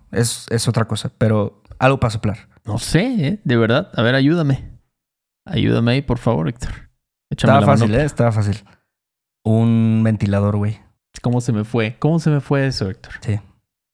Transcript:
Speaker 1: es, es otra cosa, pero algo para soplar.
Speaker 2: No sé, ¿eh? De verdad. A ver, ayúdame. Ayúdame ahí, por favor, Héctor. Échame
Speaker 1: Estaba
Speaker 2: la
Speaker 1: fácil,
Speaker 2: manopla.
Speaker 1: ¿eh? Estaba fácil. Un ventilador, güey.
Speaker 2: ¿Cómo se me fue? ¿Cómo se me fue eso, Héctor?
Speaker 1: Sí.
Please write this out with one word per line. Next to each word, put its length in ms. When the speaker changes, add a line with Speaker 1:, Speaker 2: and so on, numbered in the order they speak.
Speaker 1:
es, 380
es 180
otra 180
cosa, 320
pero 460
algo 220
para 100
soplar. 380
Speaker 2:
No 140
sé, 260
¿eh? 180
De 100
verdad. 400
A 60
ver, 140
ayúdame. 600
Ayúdame 440
ahí, 80
por 160
favor, 320
Héctor. 220
Échame 220
Speaker 1:
Estaba 80
Speaker 2:
la 40
Speaker 1:
fácil, 220
Speaker 2:
manopla. 160
Speaker 1:
¿eh? 20
Estaba 260
fácil. 320
Un 580
ventilador, 540
güey. 220
Speaker 2:
¿Cómo 200
se 100
me 120
fue? 360
¿Cómo 200
se 100
me 120
fue 260
eso, 220
Héctor? 320
Speaker 1:
Sí. 180